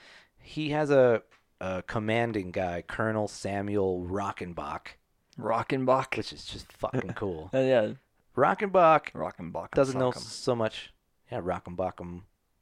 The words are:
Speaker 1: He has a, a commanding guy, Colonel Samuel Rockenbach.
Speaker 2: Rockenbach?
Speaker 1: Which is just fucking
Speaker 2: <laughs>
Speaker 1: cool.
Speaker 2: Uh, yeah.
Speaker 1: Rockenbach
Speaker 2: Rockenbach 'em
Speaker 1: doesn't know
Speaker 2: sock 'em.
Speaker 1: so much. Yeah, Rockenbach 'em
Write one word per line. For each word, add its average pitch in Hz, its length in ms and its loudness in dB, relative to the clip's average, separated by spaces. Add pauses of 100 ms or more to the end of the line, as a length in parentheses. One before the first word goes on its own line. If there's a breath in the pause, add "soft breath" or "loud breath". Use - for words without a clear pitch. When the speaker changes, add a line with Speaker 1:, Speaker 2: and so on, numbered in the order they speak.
(380 soft breath)
Speaker 1:
He 151 320 -8
has 151 200 0
a, 127 320 8 (380)
a 92 260 -4
commanding 110 640 0
guy, 87 320 -2
Colonel 110 460 -2
Samuel 98 840 -2
Rockenbach. 90 800 -6 (500)
Speaker 2:
Rockenbach? 127 800 0
Speaker 1:
Which - 160 -8
is - 120 -18
just - 280 -14
fucking - 400 -4
Speaker 2:
<laughs> - 20 -12
Speaker 1:
cool. 95 400 -6
Speaker 2:
Uh, 135 60 2
yeah. 131 280 4 (480)
Speaker 1:
Rockenbach 180 760 4
Speaker 2:
Rockenbach - 520 -8
'em - 100 -14
Speaker 1:
doesn't 135 240 4
know 127 120 2
Speaker 2:
sock - 120 -6
'em. 110 60 -14
Speaker 1:
so 123 280 -2
much. - 360 -4 (380)
Yeah, 117 100 -6
Rockenbach 90 600 -4
'em 87 240 -12 (380)